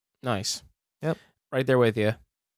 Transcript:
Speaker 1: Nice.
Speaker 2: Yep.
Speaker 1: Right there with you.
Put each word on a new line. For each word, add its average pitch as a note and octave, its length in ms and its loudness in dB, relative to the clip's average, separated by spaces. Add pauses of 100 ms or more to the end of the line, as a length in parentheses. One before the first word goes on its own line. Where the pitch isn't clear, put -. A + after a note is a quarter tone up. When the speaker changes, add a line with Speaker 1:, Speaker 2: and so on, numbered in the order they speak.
(240)
Speaker 1:
Nice. G#2+ 400 -4 (400)
Speaker 2:
Yep. D#3+ 140 -4 (340)
Speaker 1:
Right C3 160 -2
there C3 100 4
with A#2 200 2
you. G#2+ 180 0 (420)